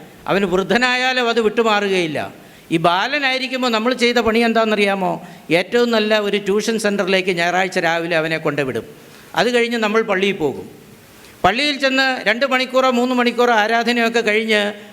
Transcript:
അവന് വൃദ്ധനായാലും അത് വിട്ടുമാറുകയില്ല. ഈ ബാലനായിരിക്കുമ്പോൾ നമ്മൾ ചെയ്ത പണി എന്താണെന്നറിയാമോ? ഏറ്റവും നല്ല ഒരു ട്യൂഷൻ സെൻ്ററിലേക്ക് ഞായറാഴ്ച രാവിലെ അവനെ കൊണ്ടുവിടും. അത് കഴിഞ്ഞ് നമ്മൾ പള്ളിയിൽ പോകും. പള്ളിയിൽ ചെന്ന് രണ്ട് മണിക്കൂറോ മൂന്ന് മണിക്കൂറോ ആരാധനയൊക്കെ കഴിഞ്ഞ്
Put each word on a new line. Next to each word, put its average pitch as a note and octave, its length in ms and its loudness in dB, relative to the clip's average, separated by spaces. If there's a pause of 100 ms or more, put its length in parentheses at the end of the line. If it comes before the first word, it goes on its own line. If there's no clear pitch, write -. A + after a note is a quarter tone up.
(260)
അവന് G3 180 2
വൃദ്ധനായാലും B3 840 0
അത് A#3 120 0
വിട്ടുമാറുകയില്ല. G3+ 1000 -2 (280)
ഈ D#3+ 60 2
ബാലനായിരിക്കുമ്പോൾ B3+ 920 0
നമ്മൾ A3+ 260 0
ചെയ്ത A#3+ 220 0
പണി A3+ 220 2
എന്താണെന്നറിയാമോ? G#3 880 0 (240)
ഏറ്റവും A#3 400 2
നല്ല G#3+ 280 2
ഒരു G3+ 180 -2
ട്യൂഷൻ G#3 420 -2
സെൻ്ററിലേക്ക് G3 520 0
ഞായറാഴ്ച F3+ 480 0
രാവിലെ E3+ 380 0
അവനെ D#3+ 220 0
കൊണ്ടുവിടും. C#3+ 460 -4 (500)
അത് G#3+ 200 2
കഴിഞ്ഞ് A#3 240 0
നമ്മൾ A3 240 0
പള്ളിയിൽ G3 340 0
പോകും. C#3+ 340 -4 (720)
പള്ളിയിൽ C4+ 320 0
ചെന്ന് C4 520 0
രണ്ട് A#3 180 2
മണിക്കൂറോ B3+ 440 2
മൂന്ന് B3 240 2
മണിക്കൂറോ A#3+ 380 2
ആരാധനയൊക്കെ A#3 680 2
കഴിഞ്ഞ് G#3+ 520 0 (200)